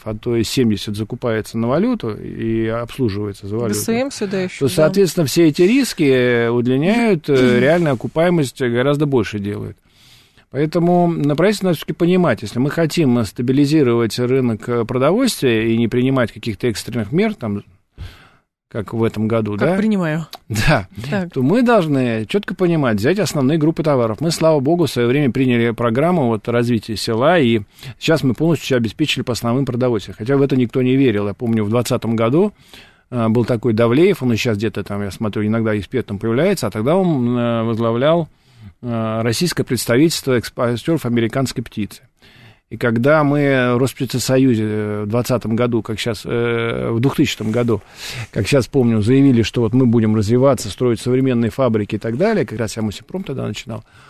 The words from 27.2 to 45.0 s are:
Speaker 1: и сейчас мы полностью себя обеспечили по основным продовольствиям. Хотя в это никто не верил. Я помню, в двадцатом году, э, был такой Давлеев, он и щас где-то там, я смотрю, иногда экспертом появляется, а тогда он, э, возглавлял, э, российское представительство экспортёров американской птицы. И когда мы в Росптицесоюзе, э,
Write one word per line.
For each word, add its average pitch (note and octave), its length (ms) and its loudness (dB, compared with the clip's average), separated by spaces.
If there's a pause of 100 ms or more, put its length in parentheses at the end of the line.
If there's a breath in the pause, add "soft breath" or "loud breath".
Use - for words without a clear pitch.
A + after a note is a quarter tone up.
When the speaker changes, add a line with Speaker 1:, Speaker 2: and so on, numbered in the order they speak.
Speaker 1:
и A#2 240 2 (380 loud breath)
сейчас D#3 240 0
мы C3 100 2
полностью D#3 360 -2
себя C3 80 2
обеспечили A#2+ 440 -2
по A#2+ 120 -4
основным A#2+ 340 -2
продовольствиям. A#2+ 500 -2
Хотя B2+ 180 0
в C3+ 60 4
это C#3 140 2
никто B2+ 260 0
не B2+ 140 2
верил. G#2+ 320 2
Я G2 80 -6
помню, A2+ 280 -2
в G2+ 60 -2
двадцатом A#2 460 -2
году, C#3 380 2 (580 loud breath)
э, A#2 160 0
был A2+ 180 2
такой A#2+ 280 0
Давлеев, B2+ 500 2
он B2 100 2
и - 20 2
щас G#2+ 220 -2
где-то G#2 260 -4
там, G2+ 200 -6
я G2 80 -6
смотрю, G#2+ 340 -4
иногда A2 320 0
экспертом G2+ 400 -6
появляется, B2+ 480 0
а G2+ 60 -4
тогда A#2 240 0
он, C3+ 420 0
э, A#2 260 -2
возглавлял, A#2 640 0 (520 soft breath)
э, A2+ 420 -4
российское B2+ 400 -2
представительство C3 720 0
экспортёров A#2+ 680 -4
американской A#2+ 580 -2
птицы. - 400 -10 (680 soft breath)
И A2+ 80 -14
когда B2+ 460 2
мы C#3 520 2
в - 40 2
Росптицесоюзе, C3 840 0
э, G#2+ 420 -4